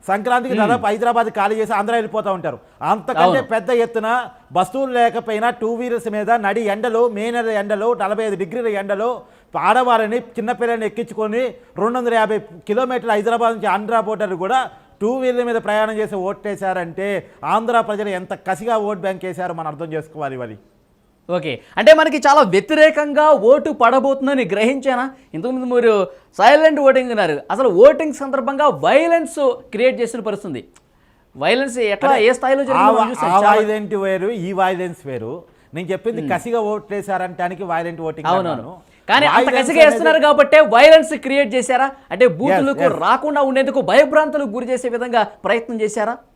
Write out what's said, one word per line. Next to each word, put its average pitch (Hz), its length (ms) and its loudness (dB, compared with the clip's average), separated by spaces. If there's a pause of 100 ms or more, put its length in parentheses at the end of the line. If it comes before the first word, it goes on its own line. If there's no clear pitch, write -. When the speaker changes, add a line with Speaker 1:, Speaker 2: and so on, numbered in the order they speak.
Speaker 1:
సంక్రాంతికి 240 460 -2
Speaker 2:
Hmm. 220 80 0
Speaker 1:
దాదాపు 214 240 0
హైదరాబాద్ 226 440 0
ఖాళీ 214 260 -2
చేసి 220 160 -2
ఆంధ్ర 208 220 -2
వెళ్ళిపోతూ 214 380 -4
ఉంటారు. 156 260 -6 (240)
అంతకంటే 160 380 -2
Speaker 2:
అవును. 180 220 4
Speaker 1:
పెద్ద 214 280 -4
ఎత్తున 233 580 -2 (240)
బస్సులు 247 400 -2
లేకపోయినా 233 580 0
టూ 226 240 -4
వీలర్స్ 233 360 -6
మీద 208 200 -4
నడి 214 300 0
ఎండలో, 226 480 0
మే 220 220 -6
నెల 233 200 -4
ఎండలో, 208 440 -2
నలభై 208 300 -4
ఐదు 202 120 -4
డిగ్రీల 208 300 -6
ఎండలో 202 560 -4 (360)
ఆడవారిని, 226 600 2
చిన్నపిల్లల్ని 233 680 -6
ఎక్కించుకొని 214 560 -6 (360)
రెండు 233 200 -2
వందల 240 160 -2
యాభై 214 240 0
కిలోమీటర్ల 226 760 -4
హైదరాబాద్ 226 420 0
నుంచి 214 120 -6
ఆంధ్ర 208 340 -2
బోర్డర్లు 202 360 -4
కూడా 196 340 -2 (300)
టూ 226 140 -2
వీలర్ 247 320 -2
మీద 233 80 -4
ప్రయాణం 214 400 -2
చేసి 214 200 -4
ఓట్లేశారంటే 190 1160 -6 (140)
ఆంధ్ర 226 360 0
ప్రజలు 208 280 -4
ఎంత 185 260 -8
కసిగా 214 420 -4
ఓట్ 208 220 -4
బ్యాంక్ 185 260 -6
వేశారో 180 300 -8
మనం 165 120 -8
అర్థం 151 260 -10
చేసుకోవాలి 151 420 -8
ఇవాళ. 120 200 -10 (760)
Speaker 2:
ఓకే, 160 300 -6 (160)
అంటే 226 180 8
మనకి 311 240 2
చాలా 285 240 4
వ్యతిరేకంగా 302 880 2
ఓటు 269 400 4
పడబోతుందని 262 760 2
గ్రహించానా? 254 680 -2 (240)
ఇంతకుముందు 247 400 -6
మీరు 226 300 4 (340)
సైలెంట్ 294 420 6
ఓటింగ్ 262 300 4
అన్నారు, 170 300 0 (100)
అసలు 240 180 2
ఓటింగ్ 285 440 6
సందర్భంగా 277 560 -2
వైలెన్స్ 302 720 0 (340)
క్రియేట్ 240 280 0
చేసిన 233 200 -6
పరిస్థితి. 185 440 -8 (720)
వైలెన్స్ 233 420 -2
ఎట్లా, 233 320 0
Speaker 1:
అదే, 247 140 2
Speaker 2:
ఏ 240 80 6
స్థాయిలో 262 320 0
జరిగిందో 247 200 2
Speaker 1:
ఆ 214 60 6
Speaker 2:
మనం 226 60 2
Speaker 1:
వా-, 220 140 0
Speaker 2:
చూసాం. 165 200 -4
Speaker 1:
ఆ 180 60 4
Speaker 2:
చాలా 208 140 4
Speaker 1:
వైలెంట్ 214 440 0
వేరు, 190 360 -2
ఈ 196 220 -6
వైలెన్స్ 185 540 -4
వేరు. 127 360 -10 (320)
నేను 165 180 -10
చెప్పింది 190 300 -6
Speaker 2:
Hmm. 151 120 -4
Speaker 1:
కసిగా 233 260 -4
ఓట్లేశారంటానికి 196 1040 -6
వైలెంట్ 170 360 -6
ఓటింగ్ 156 260 -8
Speaker 2:
అవునవును. 175 240 0
Speaker 1:
అన్నాను. 143 460 -12 (120)
Speaker 2:
కానీ 269 180 2
అంత 180 100 2
Speaker 1:
వైలెన్స్ 262 340 2
Speaker 2:
కసిగా 320 120 6
Speaker 1:
అనేది 302 40 10
Speaker 2:
వేస్తున్నారు 302 360 2
కాబట్టే 294 380 6
వైలెన్స్ 302 560 8
క్రియేట్ 269 380 0
చేశారా? 254 360 0 (200)
అంటే 190 140 2
Speaker 1:
ఎస్, 240 80 4
Speaker 2:
బూతులకు 196 480 0
Speaker 1:
ఎస్. - 200 0
Speaker 2:
రాకుండా 277 420 0
ఉండేందుకు 269 380 0
భయభ్రాంతులకు 285 680 2
గురి 233 200 -8
చేసే 254 200 -4
విధంగా 240 340 -2
ప్రయత్నం 220 580 -4
చేశారా? 214 380 -4 (180)